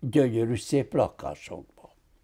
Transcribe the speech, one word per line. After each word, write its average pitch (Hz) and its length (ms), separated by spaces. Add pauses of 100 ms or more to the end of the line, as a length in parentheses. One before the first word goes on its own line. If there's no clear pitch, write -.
gyönyörű, 117 560
szép 135 380
lakásokba. - 1000 (300)